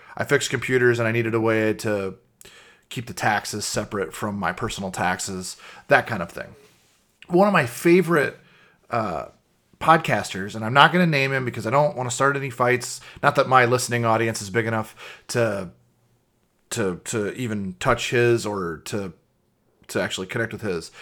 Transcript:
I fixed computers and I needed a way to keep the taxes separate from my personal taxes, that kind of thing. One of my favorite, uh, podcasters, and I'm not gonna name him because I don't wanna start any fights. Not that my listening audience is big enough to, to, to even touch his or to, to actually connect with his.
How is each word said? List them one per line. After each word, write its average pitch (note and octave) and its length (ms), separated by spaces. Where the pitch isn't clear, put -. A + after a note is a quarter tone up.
I G#2+ 80
fixed C#3+ 240
computers B2 500
and A#2 80
I A2+ 40
needed A2+ 220
a A2+ 60
way A2 360
to G2 400
keep A#2+ 160
the - 80
taxes G#2+ 500
separate G2 500
from G#2 240
my F2 140
personal G2 400
taxes, F#2 640
that C3 200
kind A2 140
of E2+ 80
thing. - 260
One F3+ 200
of G3+ 60
my D#3 120
favorite, E3+ 720
uh, F#2+ 380
podcasters, G#2 760
and A2 100
I'm A2+ 80
not D3 180
gonna F3+ 160
name C3+ 240
him C3 140
because A2+ 200
I A2+ 40
don't D3 260
wanna B2 160
start C#3 240
any C3+ 140
fights. B2 500
Not C#3+ 120
that C3+ 120
my B2+ 180
listening A#2+ 380
audience A2+ 380
is G2+ 80
big A2 180
enough - 640
to, G2+ 420
to, F#2 340
to G#2 280
even G#2 460
touch A#2+ 320
his A#2+ 340
or F2+ 400
to, G2 280
to G#2 140
actually F#2+ 260
connect A2+ 260
with G#2 80
his. F2 300